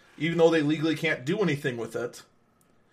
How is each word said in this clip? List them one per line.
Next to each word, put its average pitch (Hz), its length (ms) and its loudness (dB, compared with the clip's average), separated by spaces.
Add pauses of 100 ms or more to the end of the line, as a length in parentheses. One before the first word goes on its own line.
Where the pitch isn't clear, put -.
(180)
even 165 200 -4
though 165 120 8
they 165 120 4
legally 151 340 0
can't 151 300 -4
do 180 140 -2
anything 143 380 -2
with 110 180 -8
it, - 280 -8 (680)